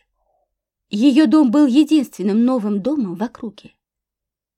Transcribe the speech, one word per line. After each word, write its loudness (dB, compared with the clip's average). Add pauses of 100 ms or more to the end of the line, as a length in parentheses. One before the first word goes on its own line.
(880)
Ее 2
дом 2
был 2
единственным 0
новым -2
домом -4
в -8
округе. -14 (840)